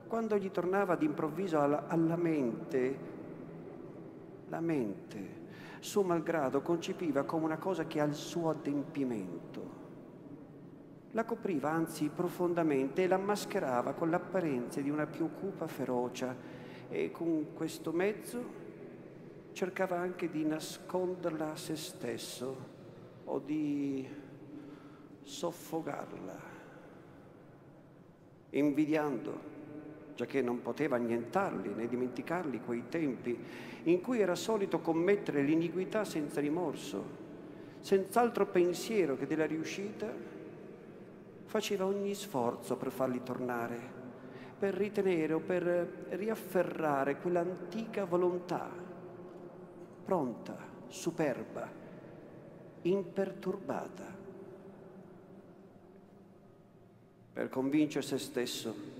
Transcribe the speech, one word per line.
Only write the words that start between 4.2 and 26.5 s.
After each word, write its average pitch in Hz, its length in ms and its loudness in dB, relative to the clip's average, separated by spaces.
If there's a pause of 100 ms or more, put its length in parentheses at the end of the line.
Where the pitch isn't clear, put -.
la 160 100 -2
mente, 113 800 0 (400)
suo - 240 4
malgrado, 160 580 4
concepiva 170 640 2
come 160 220 2
una 160 120 2
cosa 165 300 0
che 156 120 0
ha 147 40 6
il 147 100 4
suo 160 380 0
adempimento. 120 1300 -2 (1300)
La 220 140 2
copriva, 160 460 2
anzi, 160 420 2
profondamente 170 920 4
e 185 40 6
la 180 100 6
mascherava 190 760 2
con 165 160 2
l'apparenza 160 680 2
di 139 100 0
una 151 180 2
più 156 260 0
cupa 180 340 -4
ferocia 127 920 -2 (280)
e - 240 0
con 160 420 0
questo 165 400 -4
mezzo 208 680 -2 (960)
cercava 180 440 0
anche 180 320 -2
di 151 160 0
nasconderla 160 1080 0
a 156 40 -8
se 156 220 -4
stesso 123 760 -4 (680)
o 135 160 -2
di 143 640 0 (1160)
soffocarla, 147 1160 -6 (2000)